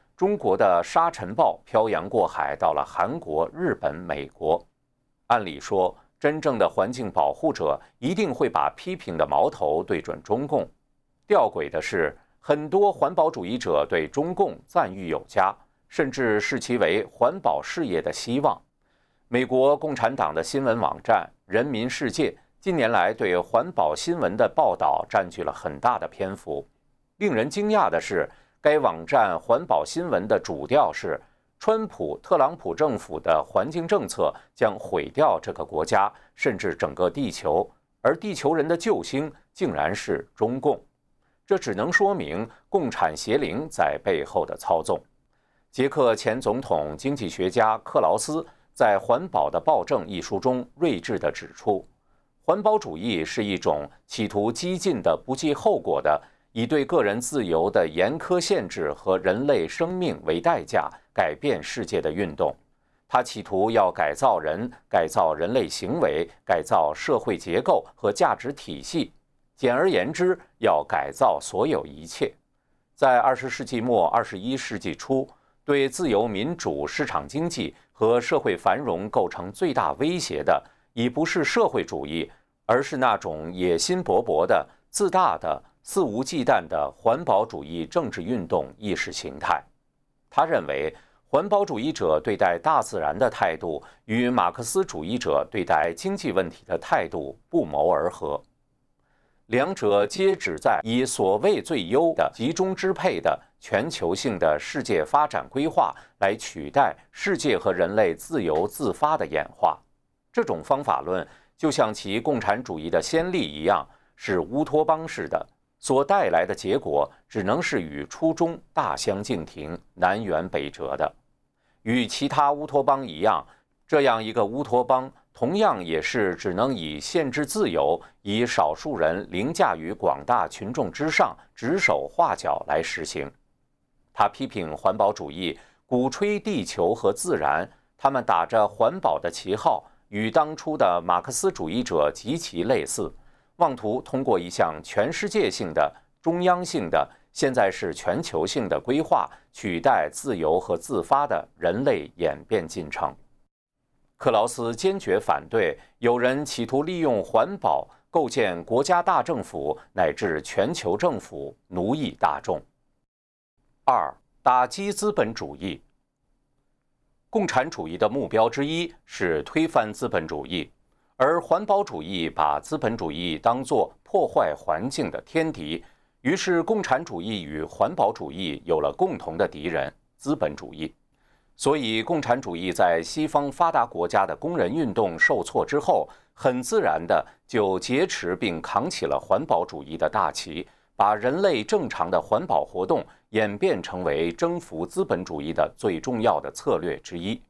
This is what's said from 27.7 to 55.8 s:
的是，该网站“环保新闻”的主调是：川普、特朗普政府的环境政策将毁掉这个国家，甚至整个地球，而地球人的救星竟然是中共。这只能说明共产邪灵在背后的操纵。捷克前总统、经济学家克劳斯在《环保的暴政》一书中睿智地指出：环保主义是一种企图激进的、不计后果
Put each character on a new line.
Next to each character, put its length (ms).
的 120
是， 280
该 160
网 280
站 340
“环 260
保 200
新 240
闻” 180
的 100
主 300
调 240
是： 260
川 280
普、 340
特 160
朗 200
普 180
政 240
府 180
的 240
环 280
境 180
政 180
策 280
将 240
毁 360
掉 260
这 140
个 100
国 220
家， 260
甚 220
至 180
整 180
个 160
地 220
球， 380
而 160
地 160
球 200
人 140
的 80
救 260
星 300
竟 200
然 220
是 400
中 240
共。 240
这 120
只 160
能 180
说 220
明 340
共 240
产 240
邪 220
灵 320
在 340
背 220
后 200
的 120
操 260
纵。 180
捷 160
克 260
前 260
总 200
统、 380
经 180
济 140
学 200
家 280
克 240
劳 160
斯 280
在 260
《环 260
保 240
的 80
暴 280
政》 200
一 160
书 160
中 380
睿 240
智 180
地 140
指 240
出： 320
环 180
保 160
主 200
义 260
是 200
一 140
种 320
企 220
图 240
激 260
进 240
的、 240
不 100
计 180
后 260
果 220